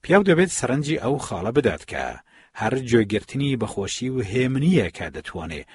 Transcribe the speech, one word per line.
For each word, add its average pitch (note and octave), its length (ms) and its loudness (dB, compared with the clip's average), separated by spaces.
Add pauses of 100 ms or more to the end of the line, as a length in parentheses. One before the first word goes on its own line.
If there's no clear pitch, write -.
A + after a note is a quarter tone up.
پیاو G3 200 6
دەبێت F3+ 280 4
سەرنجی C#3+ 520 -2
ئەو C3+ 120 0 (100)
خاڵە G2 280 -4
بدات A2+ 320 2
کە C2 200 -6 (500)
هەر A2 180 -2 (160)
گوێگرتنی A#2 720 2
بەخۆشی G#2+ 480 -6
و C3 140 -4
هێمنیە B2+ 640 2 (100)
کە E2+ 180 -8
دەتوانێ D#2+ 460 -10 (140)